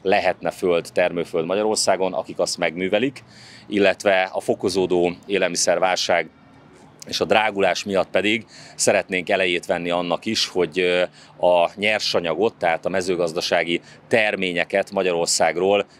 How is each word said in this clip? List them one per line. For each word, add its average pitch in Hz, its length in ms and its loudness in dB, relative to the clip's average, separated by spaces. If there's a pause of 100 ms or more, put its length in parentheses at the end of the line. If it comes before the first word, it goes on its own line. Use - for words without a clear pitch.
lehetne 92 480 0
föld, 85 420 -2
termőföld 85 540 -2
Magyarországon, 95 680 0
akik - 260 -8
azt 90 200 -2
megművelik, 92 680 -2 (440)
illetve 95 640 2
a 98 80 -4
fokozódó 90 720 0 (140)
élelmiszerválság 90 1040 0 (760)
és - 140 -6
a - 40 0
drágulás 98 600 0
miatt 95 260 0
pedig 107 340 0 (300)
szeretnénk 95 540 0
elejét 92 380 0
venni 87 240 -2
annak 87 340 -2
is, 110 220 -2
hogy, 87 320 -2
ö, 90 240 2 (360)
a 87 360 4
nyersanyagot, 101 800 -2
tehát 82 320 -2
a - 20 -2
mezőgazdasági 87 920 -2 (280)
terményeket 98 840 0
Magyarországról 92 960 0 (140)